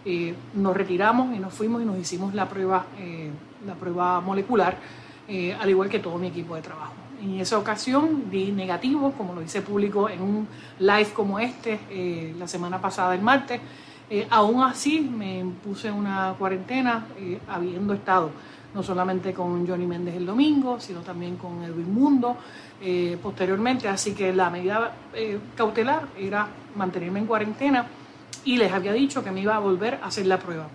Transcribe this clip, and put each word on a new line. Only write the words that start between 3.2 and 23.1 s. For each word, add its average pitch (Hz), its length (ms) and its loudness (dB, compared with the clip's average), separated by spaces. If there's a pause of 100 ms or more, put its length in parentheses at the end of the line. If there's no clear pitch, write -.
la 190 120 -8
prueba 180 440 0
molecular, 196 560 2 (520)
eh, 185 260 -2
al 202 160 0
igual 190 180 6
que 196 120 0
todo 170 180 -6
mi 180 80 -2
equipo 170 300 -6
de 156 60 -8
trabajo. 160 300 -12 (300)
En 190 180 -4
esa 214 160 0
ocasión 254 760 2
di 196 220 0
negativo, 254 600 2
como 185 200 -6
lo 175 100 -8
hice 185 200 -4
público 202 480 2
en 175 100 -8
un 208 280 0 (320)
live 208 340 6
como 196 240 0
este, 226 400 -4 (100)
eh, 170 500 -4
la 175 100 -8
semana 180 320 -4
pasada, 185 340 0
el 190 80 0
martes. 247 380 4 (500)
Eh, 208 180 0
aún 233 340 6
así, 285 380 2
me 208 380 -4
impuse 185 520 -6
una 196 460 0
cuarentena, 220 680 0 (100)
eh, 190 220 -6 (100)
habiendo 185 460 -2
estado 185 360 2 (440)
no 190 80 -4
solamente 185 500 0
con 175 340 0
Johnny 180 200 -2
Méndez 175 300 -4
el 180 100 -2
domingo, 254 540 4
sino 175 200 -10
también 175 360 -8
con 175 260 -8
Edwin 170 320 -4
Mundo, 247 420 6 (460)
eh, 175 400 0